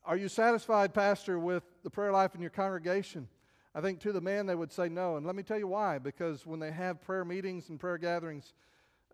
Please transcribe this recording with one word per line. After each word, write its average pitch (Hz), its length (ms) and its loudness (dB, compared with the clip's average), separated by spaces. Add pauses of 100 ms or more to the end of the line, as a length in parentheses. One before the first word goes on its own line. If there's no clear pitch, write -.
"Are 170 120 2
you 196 120 0
satisfied, 220 640 4
Pastor, 196 460 2
with 175 240 0 (220)
the 180 60 -8
prayer 202 200 0
life 190 240 6
in 175 60 -10
your 170 100 -6
congregation?" 185 800 -2 (440)
I 151 80 -4
think 180 200 -2
to 208 100 -2
the 190 100 0
man 196 260 0
they 180 100 0
would 165 160 -4
say 175 160 0
no. 175 280 -2
And 147 80 -4
let 185 120 -4
me 196 80 -8
tell 214 160 -2
you 196 80 -2
why. 185 320 0
Because 143 440 -6
when 160 140 -8
they 156 140 -6
have 180 280 -4
prayer 190 240 -4
meetings 180 440 -6
and 156 100 -12
prayer 175 200 -4
gatherings, 165 540 -4 (600)